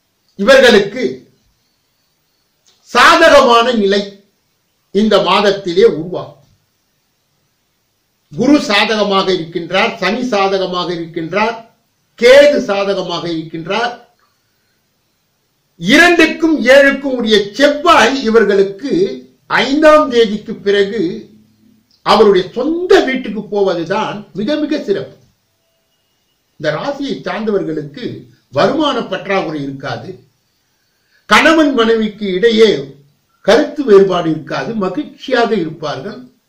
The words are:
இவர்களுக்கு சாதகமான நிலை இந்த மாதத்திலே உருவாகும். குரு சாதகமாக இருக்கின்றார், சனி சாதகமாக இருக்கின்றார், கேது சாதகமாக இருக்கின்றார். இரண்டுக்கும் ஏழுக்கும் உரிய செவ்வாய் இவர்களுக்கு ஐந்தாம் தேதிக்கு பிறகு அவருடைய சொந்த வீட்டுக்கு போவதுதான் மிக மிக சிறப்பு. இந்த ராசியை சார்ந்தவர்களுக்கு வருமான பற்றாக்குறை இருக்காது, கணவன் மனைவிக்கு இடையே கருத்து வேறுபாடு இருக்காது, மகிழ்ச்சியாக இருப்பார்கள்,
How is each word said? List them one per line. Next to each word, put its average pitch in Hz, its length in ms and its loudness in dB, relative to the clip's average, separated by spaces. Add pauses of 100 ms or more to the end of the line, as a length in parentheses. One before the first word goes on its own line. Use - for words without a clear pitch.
(420)
இவர்களுக்கு 240 640 2 (1900)
சாதகமான 269 760 4 (160)
நிலை 196 180 0 (1000)
இந்த 208 160 2 (100)
மாதத்திலே 190 580 0 (140)
உருவாகும். 165 420 -12 (2000)
குரு 277 180 2 (120)
சாதகமாக 202 680 0
இருக்கின்றார், 175 640 -4
சனி 208 220 -4 (100)
சாதகமாக 185 640 -2
இருக்கின்றார், 175 580 -6 (640)
கேது 277 460 6
சாதகமாக 190 580 -4 (100)
இருக்கின்றார். 180 580 -6 (1900)
இரண்டுக்கும் 320 760 2 (180)
ஏழுக்கும் 277 460 2
உரிய 214 180 2 (200)
செவ்வாய் 285 560 2 (140)
இவர்களுக்கு 220 640 0 (720)
ஐந்தாம் 302 480 4
தேதிக்கு 214 440 -2 (100)
பிறகு 202 360 0 (1080)
அவருடைய 202 320 4 (140)
சொந்த 339 500 2
வீட்டுக்கு 226 360 -6 (100)
போவதுதான் 185 640 -2 (240)
மிக 285 220 -2
மிக - 260 -4
சிறப்பு. 165 280 -6 (1400)
இந்த 151 200 -4
ராசியை 277 480 -6
சார்ந்தவர்களுக்கு 180 800 -6 (520)
வருமான 254 380 -2 (140)
பற்றாக்குறை 185 560 -6
இருக்காது, 135 440 -12 (1200)
கணவன் 285 480 4
மனைவிக்கு 220 480 0 (120)
இடையே 220 340 4 (720)
கருத்து 277 400 2
வேறுபாடு 185 460 4
இருக்காது, 143 380 -8 (120)
மகிழ்ச்சியாக 233 680 -4 (120)
இருப்பார்கள், 156 560 -10 (300)